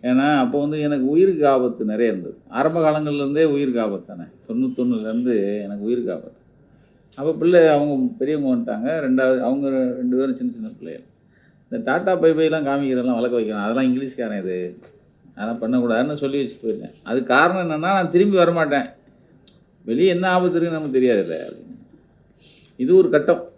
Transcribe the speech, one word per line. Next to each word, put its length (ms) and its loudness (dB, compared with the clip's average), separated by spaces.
ஏன்னா 340 2
அப்போ 240 0
வந்து 200 -2
எனக்கு 280 0
உயிருக்கு 400 4
ஆபத்து 360 2
நிறைய 260 0
இருந்தது. 240 -8
ஆரம்ப 420 0
காலங்கள்ல 260 -2
இருந்தே 280 0
உயிருக்கு 360 0
ஆபத்து 260 -4
தானே. 160 -16
தொண்ணூத்தொன்னுல 520 -2
இருந்து 640 -2
எனக்கு 200 -10
உயிருக்கு 280 -2
ஆபத்து. 280 -12
அப்போ 180 -2
பிள்ளை 360 6
அவங்க 500 2
பெரியவங்க 320 -2
வந்துட்டாங்க, 360 -2
ரெண்டாவது 540 2
அவங்க 300 -2
ரெண்டு 460 -2
பேரும் 200 0
சின்ன 160 -6
சின்ன 160 -12
பிள்ளைகள். 360 -16
இந்த 200 -6
டாட்டா 300 0
பை 100 6
பைலாம் 360 2
காமிக்கிறதெல்லாம் 480 0
வளர்க்க 260 0
வைக்கணும், 240 -4
அதெல்லாம் 300 0
இங்கிலீஷ்காரன் 440 -6
இது, 380 -6
அதெல்லாம் 280 -8
பண்ணக்கூடாதுன்னு 540 0
சொல்லி 280 -4
வச்சுட்டு 220 -10
போயிருந்தேன். 360 -6
அது 220 -4
காரணம் 460 2
என்னன்னா, 80 -4
நான் 320 0
திரும்பி 260 4
வரமாட்டேன், 540 2
வெளியே 240 2
என்ன 220 0
ஆபத்து 280 2
இருக்குன்னு 220 -2
நமக்கு 200 0
தெரியாதுல்ல 360 2
அப்படின்னு. 280 -20
இது 200 4
ஒரு 140 6
கட்டம். 480 2